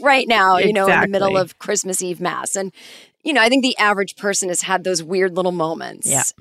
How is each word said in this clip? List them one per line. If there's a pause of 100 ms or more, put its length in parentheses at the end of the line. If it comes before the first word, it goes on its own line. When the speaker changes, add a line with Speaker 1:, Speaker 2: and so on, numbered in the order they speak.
Speaker 1:
right
now,"
you
know,
in
the
middle
Speaker 2:
Exactly.
Speaker 1:
of
Christmas
Eve
Mass?
And, (520)
you
know,
I
think
the
average
person
has
had
those
weird
little
moments,
Speaker 2:
Yeah. (180)